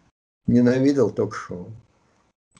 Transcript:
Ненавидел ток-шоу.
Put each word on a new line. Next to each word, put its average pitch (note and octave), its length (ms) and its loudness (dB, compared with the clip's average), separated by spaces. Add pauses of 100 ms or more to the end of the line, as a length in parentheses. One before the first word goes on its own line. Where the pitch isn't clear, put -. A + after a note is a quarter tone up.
(460)
Ненавидел B2 640 2
ток-шоу. F#2+ 600 -8 (880)